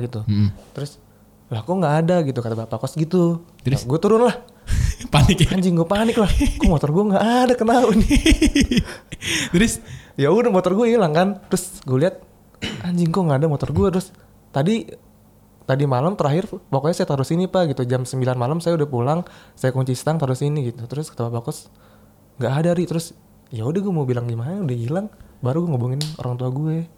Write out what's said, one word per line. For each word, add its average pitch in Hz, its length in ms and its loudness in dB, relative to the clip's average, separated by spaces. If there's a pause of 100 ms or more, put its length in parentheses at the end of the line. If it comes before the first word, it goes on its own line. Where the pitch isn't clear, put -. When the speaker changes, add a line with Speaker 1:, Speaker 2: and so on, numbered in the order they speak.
Speaker 1:
gitu. 110 160 -8
Speaker 2:
Mm-mm. 104 240 2 (240)
Speaker 1:
Terus, 143 240 -10 (560)
"Lah 110 80 -6
kok 175 160 -4
nggak 151 180 2 (100)
ada?" 180 200 2
gitu 127 160 -4
kata 113 160 -4
bapak 113 240 -6
kos - 160 -6
gitu. 170 480 0 (160)
Speaker 2:
Terus? 131 240 -2
Speaker 1:
Nah, - 0 -
gue 131 160 0
turun 226 240 4
lah. 233 120 2 (360)
Speaker 2:
<laughs> - 400 -2
Panik - 320 6
ya? 185 120 0
Speaker 1:
Anjing, 180 200 2
gue 165 120 2
panik 220 280 2
lah. 208 140 4
"Kok - 380 2
motor 147 200 2
gue 170 160 2
nggak 202 220 2 (180)
ada, 254 80 4
kenapa 240 400 2
nih?" 226 240 4 (640)
Speaker 2:
<laughs> - 720 -6
Terus? 202 320 0 (340)
Speaker 1:
Ya 143 160 4
udah, 233 160 4
motor 185 240 2
gue 233 160 2
hilang 190 240 2
kan. 190 320 2
Terus - 360 -4
gue 131 200 0
lihat, 185 160 -2 (640)
"Anjing, 175 260 0
kok 185 140 0
nggak 147 160 2
ada 160 100 2
motor 143 220 -2
gue?" 190 240 2
Terus 185 160 -2 (400)
tadi, 185 320 0 (800)
tadi 139 240 0
malam 143 320 0
terakhir 160 320 0
pokoknya 165 520 -2
saya 180 40 -2
taruh 135 160 0
sini, 170 240 0
Pak, 180 240 0
gitu. 127 160 -2
"Jam 127 160 0
sembilan 127 320 -2
malam 127 240 -2
saya 165 160 0
udah 147 160 0
pulang, 135 320 0 (320)
saya 131 160 -2
kunci 131 240 0
stang 156 240 -2
taruh 131 160 0
sini," 143 400 -2
gitu. 117 160 -14
Terus 151 240 -8
kata 117 160 -4
bapak 117 200 -6
kos, - 200 -12 (720)
"Nggak 120 100 0
ada, 160 220 2
Ri." 175 160 0
Terus 165 240 -6 (340)
ya 107 140 -8
udah, 156 160 -2
gue 196 160 -2
mau 156 80 0
bilang 120 240 -2
gimana, 120 320 -6
udah 143 160 -4
hilang. 139 320 -4 (320)
Baru 143 260 -2
gue 170 60 -4
ngubungin 127 320 -2 (160)
orang 123 160 -6
tua 127 160 -4
gue. 160 460 -4